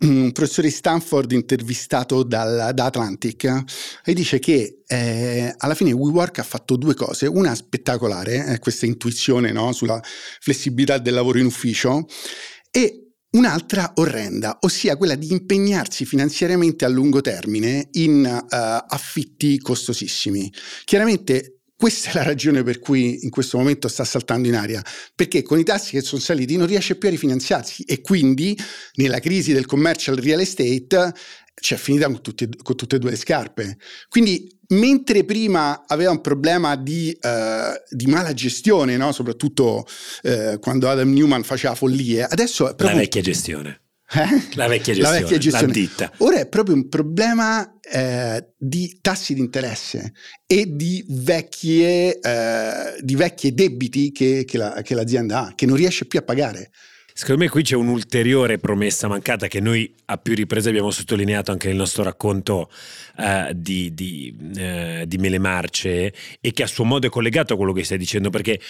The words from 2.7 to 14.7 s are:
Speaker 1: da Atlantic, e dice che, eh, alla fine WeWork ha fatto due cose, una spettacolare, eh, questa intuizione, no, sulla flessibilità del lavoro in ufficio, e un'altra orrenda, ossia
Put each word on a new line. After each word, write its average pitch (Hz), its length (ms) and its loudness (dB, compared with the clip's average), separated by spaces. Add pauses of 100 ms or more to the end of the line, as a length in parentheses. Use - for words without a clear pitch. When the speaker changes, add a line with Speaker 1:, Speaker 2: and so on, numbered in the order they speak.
Speaker 1:
da 127 120 0
Atlantic, 123 800 -2 (400)
e 165 100 0
dice 151 260 0
che, 131 480 0
eh, 120 680 -2
alla 147 200 -2
fine 160 160 2
WeWork 147 480 0
ha 123 40 -4
fatto - 340 -2
due 143 180 2
cose, - 320 -2
una 165 260 2
spettacolare, 117 1000 -4
eh, 113 60 -4
questa - 280 -2
intuizione, 117 640 0
no, 110 200 0
sulla 117 300 -2 (380)
flessibilità 139 580 0
del 123 160 0
lavoro 123 240 2
in 127 80 4
ufficio, 127 600 0 (640)
e - 400 0 (200)
un'altra 202 640 2
orrenda, 107 680 -2
ossia 170 340 2